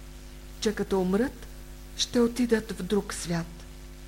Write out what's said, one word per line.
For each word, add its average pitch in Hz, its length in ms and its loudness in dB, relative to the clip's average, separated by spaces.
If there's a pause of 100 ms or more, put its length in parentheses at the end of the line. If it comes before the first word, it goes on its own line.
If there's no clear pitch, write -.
(600)
че 208 140 4
като 196 260 2
умрат, 202 460 2 (500)
ще - 220 2
отидат 233 520 4
в 185 120 -4
друг 196 300 2
свят. 165 320 -2 (640)